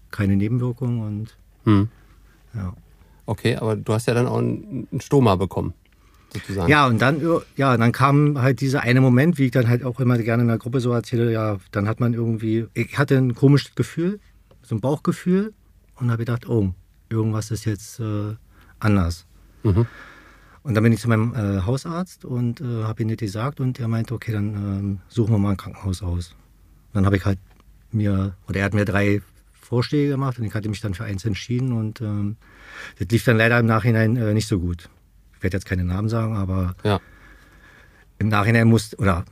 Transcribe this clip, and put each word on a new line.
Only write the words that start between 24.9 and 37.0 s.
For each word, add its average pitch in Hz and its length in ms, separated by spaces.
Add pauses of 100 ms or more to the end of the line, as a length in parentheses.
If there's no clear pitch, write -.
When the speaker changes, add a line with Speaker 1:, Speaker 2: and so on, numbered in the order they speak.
Speaker 1:
suchen 113 260
wir 104 60
mal 101 120
ein 95 60
Krankenhaus - 460
aus. 87 320 (580)
Dann 98 120
hab 98 80
ich 98 120
halt 98 140 (520)
mir, 98 440 (120)
oder 92 120
er 98 60
hat 98 100
mir 104 100
drei 101 360 (380)
Vorschläge 143 520
gemacht 135 260
und 113 80
ich 101 80
hatte 107 160
mich 101 120
dann 101 120
für 110 100
eins 101 220
entschieden 123 480
und, 110 280
ähm, 104 340 (640)
das 92 100
lief 117 140
dann 117 140
leider 117 220
im 113 60
Nachhinein, 113 520
äh, 107 180
nicht 107 120
so 101 120
gut. 87 280 (500)
Ich - 60
werd 92 100
jetzt 98 120
keine 90 180
Namen 95 260
sagen, 110 280
aber 92 460
Speaker 2:
Ja. 101 160 (1200)